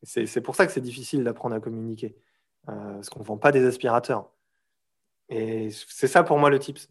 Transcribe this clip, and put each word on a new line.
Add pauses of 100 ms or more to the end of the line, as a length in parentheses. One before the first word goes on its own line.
Et
c'est,
c'est
pour
ça
que
c'est
difficile
d'apprendre
à
communiquer, (540)
euh,
parce
qu'on
vend
pas
des
aspirateurs. (1040)
Et
c'est
ça
pour
moi
le
tip. (140)